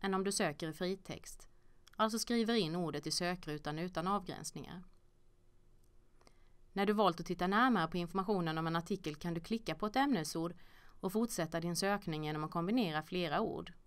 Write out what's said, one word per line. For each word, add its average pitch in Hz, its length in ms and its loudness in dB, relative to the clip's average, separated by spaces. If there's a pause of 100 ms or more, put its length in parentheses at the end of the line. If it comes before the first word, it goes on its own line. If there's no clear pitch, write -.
än 196 140 2
om 190 100 2
du 196 80 2
söker 165 360 0
i 156 40 -4
fritext. - 760 -6 (480)
Alltså 220 220 2
skriver 233 360 2
in 170 220 2
ordet 156 300 -2
i 160 40 -4
sökrutan 156 680 -2
utan 170 280 -4
avgränsningar. 185 760 -4 (1900)
När 196 140 4
du 208 60 6
valt 196 280 4
att 165 60 -8
titta 180 200 0
närmare 202 420 6
på 175 80 -4
informationen 175 640 0
om 160 80 0
en 165 100 2
artikel 170 380 -2
kan 170 200 -4
du 170 60 -4
klicka 214 340 -2
på 208 120 -4
ett 214 100 -2
ämnesord 175 580 0 (460)
och 185 120 -2
fortsätta 185 480 0
din 170 160 0
sökning 190 480 0
genom 151 200 -2
att 156 60 -4
kombinera 170 520 2
flera 170 380 0
ord. 175 320 -4 (140)